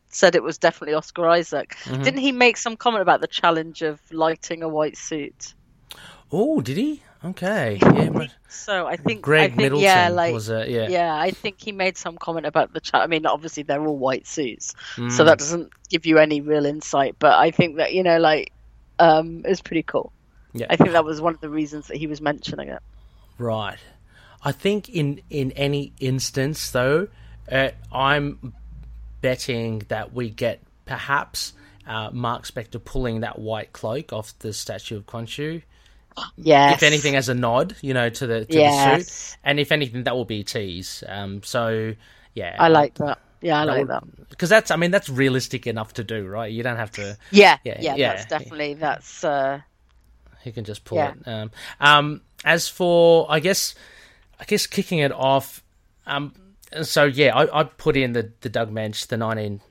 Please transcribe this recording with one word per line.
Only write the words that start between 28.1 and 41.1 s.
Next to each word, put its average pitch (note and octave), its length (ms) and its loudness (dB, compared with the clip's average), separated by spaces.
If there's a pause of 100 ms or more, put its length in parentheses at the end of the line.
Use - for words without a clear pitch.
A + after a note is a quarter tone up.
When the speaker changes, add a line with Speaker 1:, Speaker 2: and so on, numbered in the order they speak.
Speaker 2:
betting A#2 680 -4
that A2 240 -8
we A#2+ 180 -6
get - 300 -6 (240)
perhaps, - 720 -6 (320)
uh, A2 260 -8
Mark A#2+ 320 -6
Spector - 400 -12
pulling A#2+ 360 -4
that A2 180 -8
white G#2+ 340 -8
cloak - 400 -8
off A2 280 -12
the A2 120 -10
statue - 440 -10
of G#2 100 -14
Khonshu. D3 560 -10 (720)
Speaker 1:
Yes. C#3+ 400 8
Speaker 2:
If C#3 80 0
anything, D3 320 4
as C3 120 0
a B2+ 60 2
nod, B2 460 0
you C#3 140 -6
know, A#2+ 140 0
to A#2 180 -8
the, A2+ 140 -2
to A2 60 -8
the D#3+ 80 -2
Speaker 1:
Yes. C#3+ 800 4
Speaker 2:
suit. - 100 -20
And C#3+ 160 0
if C#3+ 140 0
anything, B2+ 320 -2
that A#2+ 100 -2
will B2 100 -2
be A2 160 -6
a G2+ 40 -8
tease. F#2+ 640 -10
Um, G2 340 -10